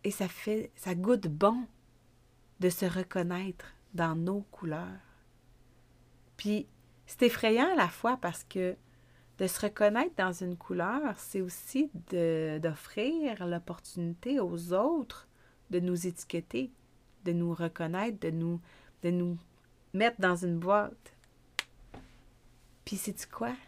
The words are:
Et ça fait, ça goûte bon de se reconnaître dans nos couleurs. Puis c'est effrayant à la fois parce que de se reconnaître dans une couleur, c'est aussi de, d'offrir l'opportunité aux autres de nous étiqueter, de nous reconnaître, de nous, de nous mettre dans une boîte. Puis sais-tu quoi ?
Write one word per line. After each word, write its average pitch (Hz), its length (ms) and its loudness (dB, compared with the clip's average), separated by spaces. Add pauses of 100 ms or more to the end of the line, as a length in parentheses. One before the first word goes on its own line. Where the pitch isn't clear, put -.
Et 208 80 2
ça 190 160 -2
fait, 220 480 -4
ça 185 180 -4
goûte 196 320 2
bon 202 400 4 (920)
de 185 100 4
se 175 160 0
reconnaître 180 880 -4 (180)
dans 170 220 2
nos 180 280 0 (100)
couleurs. 175 480 -8 (1400)
Puis 208 320 0 (380)
c'est - 160 0
effrayant 240 500 6
à - 20 2
la 214 140 4
fois 240 300 0
parce 175 260 -6
que 185 320 -2 (640)
de 190 80 2
se - 140 -2
reconnaître 214 560 2
dans 185 160 2
une 180 240 -4
couleur, 196 600 -2
c'est - 220 -6
aussi 262 500 -2 (200)
de, 160 520 0
d'offrir 214 840 -2
l'opportunité 170 920 -4
aux 170 320 -2
autres 262 560 0 (420)
de 180 100 2
nous 175 260 0
étiqueter, 180 640 -4 (540)
de 175 80 0
nous 170 200 2
reconnaître, 170 680 -2
de 165 100 -2
nous, 165 300 0 (420)
de 175 80 2
nous 175 260 2 (560)
mettre 226 280 2
dans 180 160 4
une 175 220 0
boîte. 202 580 0 (1700)
Puis - 120 -4
sais-tu - 300 -6
quoi ? 233 280 -6 (140)